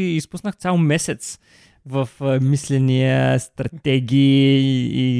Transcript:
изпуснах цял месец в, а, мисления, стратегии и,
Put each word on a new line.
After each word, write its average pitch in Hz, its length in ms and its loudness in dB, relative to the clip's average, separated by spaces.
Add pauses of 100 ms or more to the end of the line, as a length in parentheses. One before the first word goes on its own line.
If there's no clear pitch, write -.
изпуснах 170 480 -6
цял 180 220 -2
месец 156 600 -2 (480)
в, 135 220 -4 (120)
а, 135 200 0
мисления, 131 1000 0
стратегии 135 1200 0
и, 131 320 0 (300)